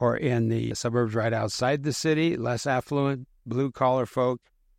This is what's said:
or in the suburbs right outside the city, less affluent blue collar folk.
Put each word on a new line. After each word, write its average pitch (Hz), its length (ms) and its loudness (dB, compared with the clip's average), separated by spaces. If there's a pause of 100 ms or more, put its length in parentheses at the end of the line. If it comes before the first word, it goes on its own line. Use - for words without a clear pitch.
or 117 160 2
in 120 320 0
the 113 260 -2
suburbs 117 400 -2
right 113 200 0
outside 123 480 0
the 143 100 0
city, 160 440 2
less 117 300 -4
affluent 139 600 0 (180)
blue 127 240 -2
collar 127 360 2
folk. 123 340 0 (380)